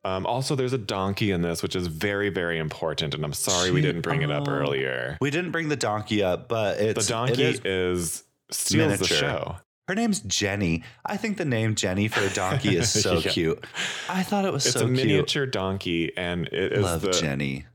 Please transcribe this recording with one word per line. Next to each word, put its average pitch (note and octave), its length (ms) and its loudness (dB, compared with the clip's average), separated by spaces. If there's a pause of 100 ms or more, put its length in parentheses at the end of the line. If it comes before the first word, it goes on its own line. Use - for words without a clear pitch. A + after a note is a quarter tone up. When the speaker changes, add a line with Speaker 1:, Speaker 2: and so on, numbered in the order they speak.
Speaker 1:
um, F#2+ 220 -2
also C3+ 300 -2
there's B2+ 180 0
a C3+ 40 0
donkey G2+ 540 0
in F2 100 2
this, E2+ 220 0
which E2+ 120 -4
is F2+ 120 0
very, G2+ 420 0
very E2+ 280 0
important. D#2+ 560 -2
And D2+ 100 -4
I'm D2 100 -4
sorry F2+ 380 0
we F2+ 100 4
Speaker 2:
She-, F#2 60 4
Speaker 1:
didn't E2+ 140 -2
bring D#2+ 200 0
it D2 100 0
up C#2+ 160 -2
Speaker 2:
oh. - 40 -2
Speaker 1:
earlier. C2+ 680 -2
Speaker 2:
We C#3 100 0
didn't E3+ 200 -2
bring E3 180 -2
the D3 60 2
donkey G#2+ 480 0
up, F2+ 240 0
but G#2+ 320 0
it's, G#2+ 280 2
Speaker 1:
The A#2+ 60 0
Speaker 2:
it - 20 -2
Speaker 1:
donkey B2 280 2
Speaker 2:
is - 220 2
Speaker 1:
is, F2+ 580 0 (280)
steals - 320 2 (160)
the F#2 60 0
Speaker 2:
miniature. - 120 2
Speaker 1:
show. - 380 -2 (320)
Speaker 2:
Her F#3+ 80 -2
name's G#3+ 260 0
Jenny. F#2+ 600 0 (220)
I G#3 100 -4
think G#3 220 -2
the F3 80 -2
name A2 300 2
Jenny G2+ 340 2
for G#2+ 120 0
a G2 80 2
donkey G2 460 0
is E2+ 160 2
Speaker 1:
<laughs> - 120 2
Speaker 2:
so F2 160 2
Speaker 1:
Yeah. F#2 120 0
Speaker 2:
cute. D#2+ 340 0 (440)
I F#3 140 0
thought G3+ 220 0
it F#3+ 60 0
was C#3 140 0
Speaker 1:
It's B2+ 100 2
Speaker 2:
so A#2+ 60 0
Speaker 1:
a A2+ 40 2
Speaker 2:
cute. B2+ 120 2
Speaker 1:
miniature C#3+ 480 2
donkey, F#2+ 720 -2
and F2 300 -2
it - 260 0
is G2+ 100 2
Speaker 2:
Love E2+ 180 0
Speaker 1:
the, F#2+ 100 0
Speaker 2:
Jenny. C#2+ 640 0